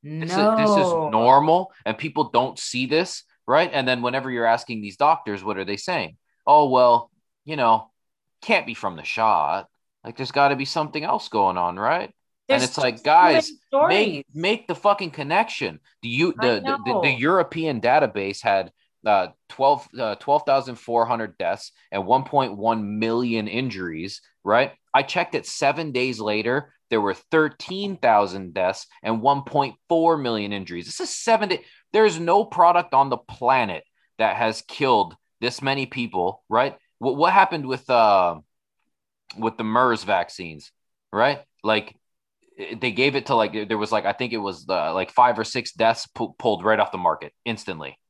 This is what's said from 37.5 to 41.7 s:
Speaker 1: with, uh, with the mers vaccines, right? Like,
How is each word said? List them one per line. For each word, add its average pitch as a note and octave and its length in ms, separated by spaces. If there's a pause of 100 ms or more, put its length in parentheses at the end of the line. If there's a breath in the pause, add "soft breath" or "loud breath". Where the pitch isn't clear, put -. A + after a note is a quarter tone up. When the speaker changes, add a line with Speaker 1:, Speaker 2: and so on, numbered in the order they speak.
Speaker 1:
with, B2+ 240
uh, G2 480 (1000)
with A2 200
the A#2 60
mers A2+ 400
vaccines, F2 680 (420)
right? C3+ 300 (200)
Like, G#2+ 320 (640)